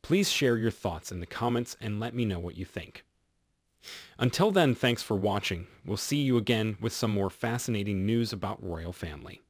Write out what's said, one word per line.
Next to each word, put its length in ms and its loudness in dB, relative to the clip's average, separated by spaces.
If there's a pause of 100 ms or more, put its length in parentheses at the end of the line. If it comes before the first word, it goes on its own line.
Please 260 2
share 300 4
your 140 2
thoughts 400 -6
in 80 -6
the 60 -8
comments 540 -2
and 200 -4
let 120 -4
me 120 0
know 160 0
what 160 -8
you 80 -6
think. 400 -12 (1120)
Until 320 4
then, 240 6
thanks 280 2
for 140 0
watching. 520 0 (160)
We'll 120 -4
see 240 -2
you 160 4
again 440 2
with 120 -2
some 200 0
more 180 2
fascinating 760 -2
news 280 2
about 300 -6
royal 300 -6
family. 580 -12